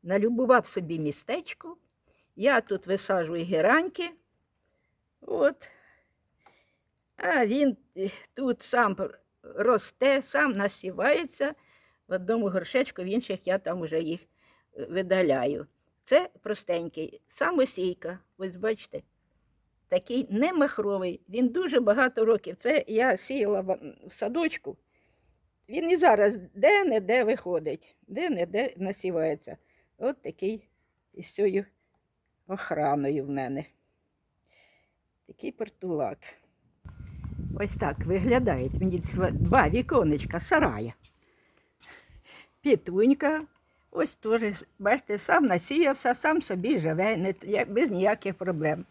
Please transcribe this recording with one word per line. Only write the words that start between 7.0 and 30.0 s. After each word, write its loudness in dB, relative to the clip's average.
А 2
він, 2
е, -4
тут -2
сам 2
пр-, -8
росте, 2
сам 0
насівається -2
в -6
одному 0
горшечку, -2
в -6
інших -4
я 2
там -4
вже -2
їх, -4
е, -10
видаляю. 0
Це 4
простенький, -6
самосійка, -2
ось -8
бачите, -6
такий -2
не 0
махровий, 0
він 2
дуже 2
багато 4
років. 2
Це 0
я 2
сіяла -2
в, -2
в -20
садочку. -4
Він 0
і 4
зараз 6
де-не-де 4
виходить, -4
де-не-де -2
насівається. -4
От -4